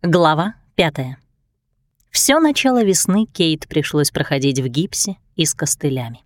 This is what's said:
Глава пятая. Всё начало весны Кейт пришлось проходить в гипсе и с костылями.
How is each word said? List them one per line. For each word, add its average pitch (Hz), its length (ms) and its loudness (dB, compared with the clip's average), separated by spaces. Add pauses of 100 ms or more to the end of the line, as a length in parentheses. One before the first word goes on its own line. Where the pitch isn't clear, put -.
Глава 170 460 2 (220)
пятая. 139 420 -2 (920)
Всё - 280 2
начало 269 440 2
весны 196 420 2
Кейт 160 420 -2
пришлось 147 440 -2
проходить 135 480 -2
в 131 80 -2
гипсе 170 500 -4 (180)
и 160 120 0
с - 80 -4
костылями. 131 720 -4